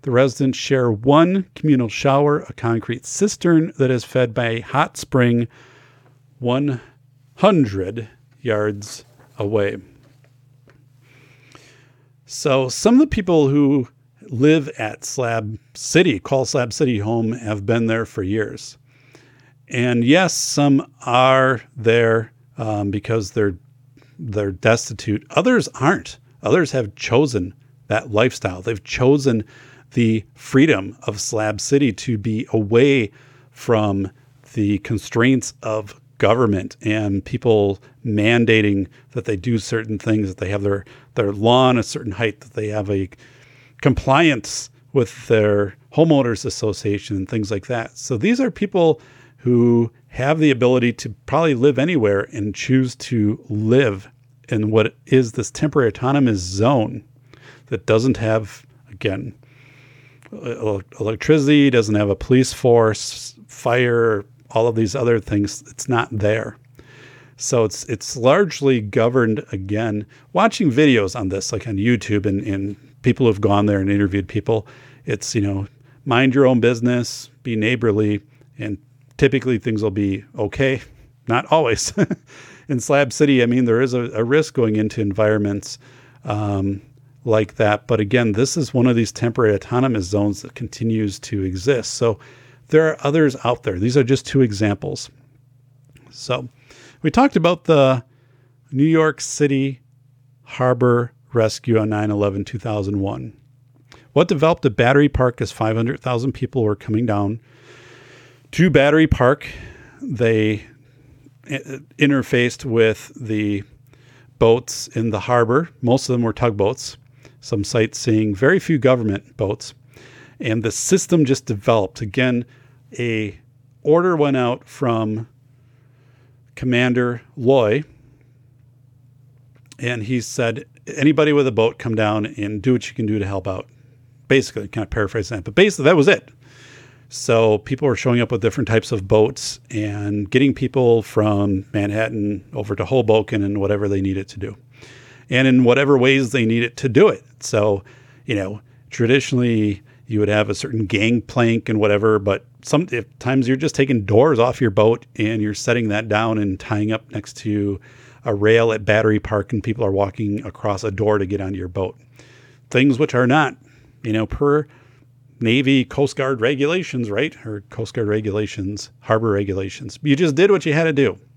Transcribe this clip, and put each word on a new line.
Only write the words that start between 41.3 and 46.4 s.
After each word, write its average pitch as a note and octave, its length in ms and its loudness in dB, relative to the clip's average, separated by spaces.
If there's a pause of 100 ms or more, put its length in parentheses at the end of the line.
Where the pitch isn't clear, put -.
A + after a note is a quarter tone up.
lawn A#2+ 460 4
a A2 60 0
certain A#2+ 280 -8
height, G#2+ 300 -4
that - 120 -20
they G#2+ 160 -6
have G#2 200 -6
a G2 180 -2 (760)
compliance C3+ 880 0 (220)
with - 340 -2
their G#2 480 2 (180)
homeowners C#3 500 2